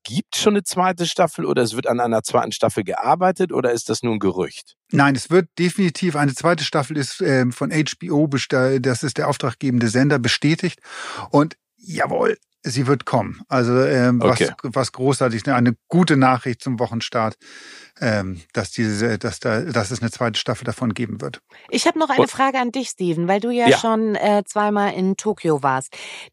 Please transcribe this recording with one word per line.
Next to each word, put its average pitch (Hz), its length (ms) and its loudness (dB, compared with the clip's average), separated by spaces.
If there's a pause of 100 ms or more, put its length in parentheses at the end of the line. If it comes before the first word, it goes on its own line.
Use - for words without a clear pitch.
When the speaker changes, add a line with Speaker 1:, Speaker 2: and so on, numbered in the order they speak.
Speaker 1:
gibt - 340 -8
schon 208 160 2
eine 202 100 0
zweite 180 440 -2
Staffel 165 400 -2
oder 147 160 2
es 110 120 -2
wird 127 120 -6
an 120 140 0
einer 113 220 0
zweiten 117 300 0
Staffel 110 320 -2
gearbeitet 170 640 0
oder 127 220 0
ist - 160 -4
das 113 140 -2
nur 117 100 0
ein 107 60 -2
Gerücht? 90 580 -4 (140)
Speaker 2:
Nein, 139 260 4
es - 140 -8
wird 180 180 4 (100)
definitiv 175 580 0
eine 143 180 2
zweite 165 300 0
Staffel 151 340 -2
ist, 143 240 -6
ähm, 131 280 2
von 131 220 -6
H 156 260 0
B 175 120 -8
O, 147 160 2
besta-, 135 520 0
das 127 240 -2
ist 143 140 -4
der 147 120 0
auftraggebende 123 600 0
Sender, 135 300 4
bestätigt. 147 600 0 (500)
Und 151 260 2 (220)
jawohl, 156 580 -2 (260)
sie 127 240 -2
wird 135 200 0
kommen. 104 420 -2
Also, 123 240 2 (100)
ähm, 123 380 4
was, 123 120 6
Speaker 1:
Okay. 87 200 0 (100)
Speaker 2:
was 131 300 -2
großartig, 127 540 0
ne, 139 80 2
eine 120 220 4 (120)
gute 165 300 4
Nachricht 131 420 2
zum 123 180 -6
Wochenstart, 113 580 -2 (640)
ähm, 95 400 -2 (100)
dass 104 180 -4
diese, 110 480 -2
dass - 220 -6
da, 113 220 -2
dass 120 280 -2
es 113 120 -6
eine 117 80 0
zweite 117 280 -4
Staffel - 260 -4
davon 113 280 -4
geben 110 300 -8
wird. - 180 -10 (300)
Speaker 3:
Ich - 160 0
hab 339 100 2
noch 311 140 0
eine 269 120 4
Speaker 1:
Und 254 80 0
Speaker 3:
Frage 269 280 0
an 240 120 -2
dich, 254 200 -6
Steven, 170 380 -2
weil 202 120 2
du 233 100 -2
ja 240 180 2
Speaker 1:
Ja. 214 100 6
Speaker 3:
schon, 220 360 0
äh, 208 300 2
zweimal 208 480 0
in 190 240 0
Tokio 165 460 -2
warst. 131 340 -2 (360)